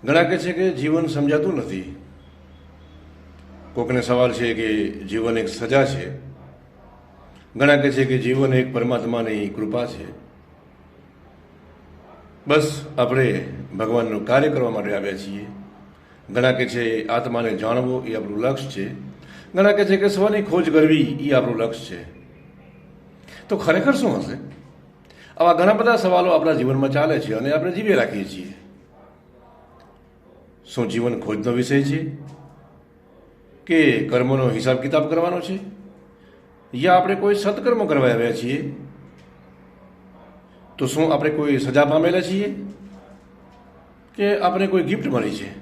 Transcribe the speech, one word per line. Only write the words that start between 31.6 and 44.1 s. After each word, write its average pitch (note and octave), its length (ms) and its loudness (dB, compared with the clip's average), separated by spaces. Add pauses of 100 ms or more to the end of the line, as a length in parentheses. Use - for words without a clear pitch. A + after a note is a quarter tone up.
છે? D#3 180 -2 (1700)
કે E3 120 4 (300)
કર્મોનો B2+ 420 2
હિસાબ B2+ 300 0
કિતાબ C#3+ 300 0
કરવાનો E3+ 300 0
છે? F#3+ 160 -6 (1160)
યા E3 220 4
આપણે F#3 200 4
કોઈ G3+ 200 2
સત્કર્મ G#3+ 520 0
કરવા C3+ 240 4
આવ્યા A#2 220 0
છીએ? B2 260 -4 (2250)
તો C3+ 80 -2
શું D#3 260 0
આપણે D3+ 180 2
કોઈ D3 280 0
સજા C3+ 260 2
પામેલા D#3+ 360 2
છીએ? G3 280 -2 (1700)